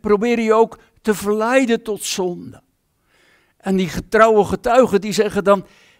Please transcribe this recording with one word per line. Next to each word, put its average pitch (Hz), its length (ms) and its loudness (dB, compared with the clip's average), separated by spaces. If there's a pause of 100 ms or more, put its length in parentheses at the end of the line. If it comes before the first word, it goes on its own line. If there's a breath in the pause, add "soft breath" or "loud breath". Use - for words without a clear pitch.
proberen 233 420 0
je 220 100 2
ook 226 260 2 (220 soft breath)
te 214 120 -2
verleiden 226 720 0
tot 208 200 -8
zonde. 175 580 -8 (960)
En 196 180 -4
die 185 140 -2
getrouwe 214 560 2
getuigen 202 560 0
die 202 120 -6
zeggen 202 300 -2
dan, 196 220 2 (340 soft breath)